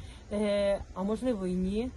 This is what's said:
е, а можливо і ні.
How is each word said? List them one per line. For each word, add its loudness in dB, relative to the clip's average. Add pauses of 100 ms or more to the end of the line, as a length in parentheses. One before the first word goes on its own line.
(320)
е, 2 (140)
а -2
можливо 0
і 0
ні. 0